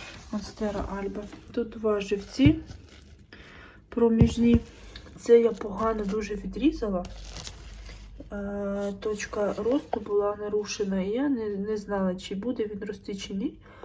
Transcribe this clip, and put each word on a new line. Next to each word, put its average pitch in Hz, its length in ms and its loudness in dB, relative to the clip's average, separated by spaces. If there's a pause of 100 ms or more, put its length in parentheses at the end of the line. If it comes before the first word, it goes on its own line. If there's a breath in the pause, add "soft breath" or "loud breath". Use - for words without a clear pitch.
(320 loud breath)
Monstera 202 680 -4
Alba. 196 240 -6 (280)
Тут 233 180 -2
два 214 320 0
живці 262 580 4 (1400 loud breath)
проміжні. 233 640 6 (580 loud breath)
Це 233 220 10
я 226 120 4
погано 214 540 -2
дуже 208 300 -2
відрізала. 196 720 0 (1300 loud breath)
Е, 202 680 -4
точка 208 540 -2
росту 233 460 0
була 208 360 0
нарушена, 202 680 -2
і 185 80 -2
я 262 200 0
не, 226 200 0
не 208 280 -2
знала, 196 380 0
чи 196 200 -8
буде 226 300 -2
він 208 180 -8
рости, 202 320 -8
чи - 180 -10
ні. 214 240 -4 (280 loud breath)